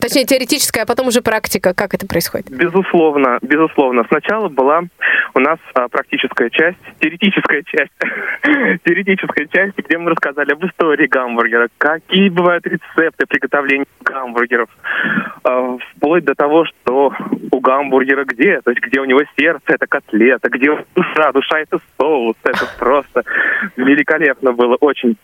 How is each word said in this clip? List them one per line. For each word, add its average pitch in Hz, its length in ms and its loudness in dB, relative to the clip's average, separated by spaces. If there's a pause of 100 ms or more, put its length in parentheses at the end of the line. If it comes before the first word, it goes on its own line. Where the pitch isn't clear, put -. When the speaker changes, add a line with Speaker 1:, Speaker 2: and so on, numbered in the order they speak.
Speaker 1:
точнее, 254 240 0
теоретическая, 262 580 0
а 214 40 -4
потом 254 200 0
уже 240 140 2
практика. 214 540 0
Как 196 200 -2
это 196 140 -6
происходит? - 420 -4
Speaker 2:
Безусловно, 156 920 2
безусловно. 135 680 2
Сначала 202 400 0
была 147 340 2 (520)
у 139 40 2
нас, 151 220 2 (140)
а, 123 120 0
практическая - 640 -2
часть, 175 280 0 (200)
теоретическая 160 640 0
часть, - 300 -4 (500)
<laughs> 254 420 0
теоретическая 180 600 -2
часть, 196 320 -2
где - 180 -4
мы 170 140 -2
рассказали 143 440 -2
об 151 120 -6
истории 156 400 0
гамбургера, 117 600 0 (100)
какие 170 520 2
бывают 175 360 0
рецепты 165 600 -2
приготовления 139 600 -2 (140)
гамбургеров, 120 680 -2 (760)
а, 127 320 0 (200)
вплоть 165 280 0
до 139 100 0
того, 156 300 2
что 135 480 0 (400)
у 135 80 0
гамбургера 131 640 2
где, 135 360 2
то 120 120 0
есть 123 100 -2
где 131 180 -2
у 135 40 -4
него 135 160 4 (180)
сердце, 151 280 0
это 135 200 0
котлета, 120 600 2
где 131 220 0
у 151 40 2
него - 100 -8 (120)
душа, 156 340 0
душа — 139 300 0
это 156 180 -4 (200)
соус, 131 440 0
это 127 240 -2 (120)
просто 127 440 0 (540)
великолепно 139 760 2
было, 120 280 2
очень. 127 440 2